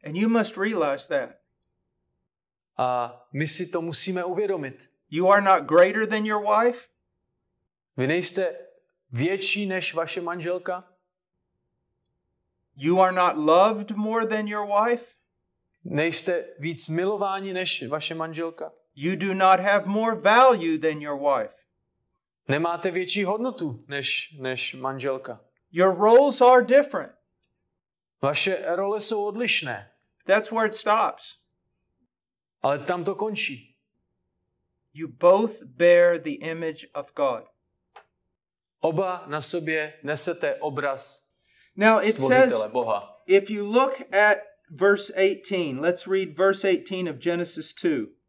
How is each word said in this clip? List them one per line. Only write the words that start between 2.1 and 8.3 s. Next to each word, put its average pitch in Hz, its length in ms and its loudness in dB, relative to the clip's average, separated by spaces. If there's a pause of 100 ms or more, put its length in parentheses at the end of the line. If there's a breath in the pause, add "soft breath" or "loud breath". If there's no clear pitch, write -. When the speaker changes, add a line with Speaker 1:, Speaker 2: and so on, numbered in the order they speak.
Speaker 2:
A 123 440 -4 (120)
my 151 160 -4
si 180 180 -4
to 170 160 -6
musíme 180 420 -6
uvědomit. 165 680 -6 (200)
Speaker 1:
You 180 200 2
are 202 120 8
not 190 200 4
greater 185 460 4
than 214 180 -2
your 214 160 -2
wife. 220 460 0 (1080)
Speaker 2:
Vy 131 100 -2
nejste 175 500 -2 (540)